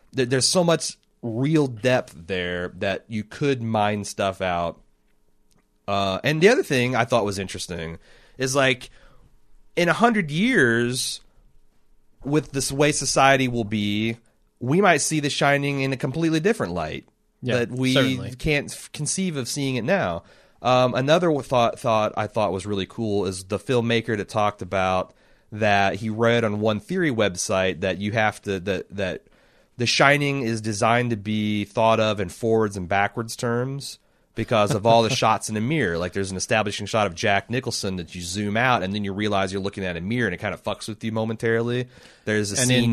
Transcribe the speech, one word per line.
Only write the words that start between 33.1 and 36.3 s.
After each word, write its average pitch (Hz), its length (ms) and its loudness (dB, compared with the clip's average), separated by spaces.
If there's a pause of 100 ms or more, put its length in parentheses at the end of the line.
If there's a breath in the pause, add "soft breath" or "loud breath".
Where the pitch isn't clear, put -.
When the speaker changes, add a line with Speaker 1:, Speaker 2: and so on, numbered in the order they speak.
Speaker 1:
terms 127 600 -4 (360)
because 107 400 2
of 101 100 0
all 113 200 6
the 107 60 0
Speaker 2:
<laughs> - 40 -2
Speaker 1:
shots 110 340 0
in 110 60 -6
the 107 60 -2
mirror. 117 360 0
Like, 90 160 -4
there's 95 200 -4